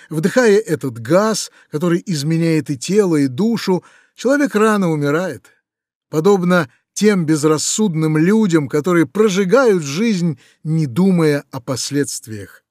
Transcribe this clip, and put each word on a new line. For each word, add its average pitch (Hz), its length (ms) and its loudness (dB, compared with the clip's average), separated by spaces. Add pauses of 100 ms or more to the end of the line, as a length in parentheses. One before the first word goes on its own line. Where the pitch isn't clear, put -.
вдыхая 202 520 2
этот 139 400 -6
газ, 190 500 0 (220)
который 170 340 -2
изменяет 160 640 -2
и 139 80 -4
тело, 185 380 0
и 143 100 2
душу, 185 580 -2 (300)
человек 285 400 0
рано 208 380 0
умирает. 147 560 -4 (640)
Подобно 175 580 2 (240)
тем 196 320 2
безрассудным 156 920 0
людям, 170 520 2
которые 160 380 0
прожигают 202 760 2
жизнь, 170 580 -4 (240)
не 160 220 -2
думая 156 640 2
о 135 100 -12
последствиях. 123 1120 -8